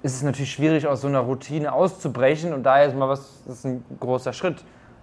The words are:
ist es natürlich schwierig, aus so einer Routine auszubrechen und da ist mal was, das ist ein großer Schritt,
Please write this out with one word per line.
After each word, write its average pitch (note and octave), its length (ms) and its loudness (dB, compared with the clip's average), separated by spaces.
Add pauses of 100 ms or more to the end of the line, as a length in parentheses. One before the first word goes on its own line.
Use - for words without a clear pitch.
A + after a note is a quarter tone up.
ist C3 120 -4
es C3 80 -6
natürlich C#3 300 -4
schwierig, D#3 340 2
aus C3+ 140 -2
so C#3 80 -4
einer C#3 120 2
Routine C3+ 520 -4
auszubrechen D3+ 800 0
und C3+ 120 -4
da C3+ 180 8
ist C3+ 140 4
mal C3+ 120 0
was, C#3 380 -6
das B2+ 120 -14
ist - 80 -10
ein B2+ 180 -6 (160)
großer B2 320 -2
Schritt, - 320 -4 (380)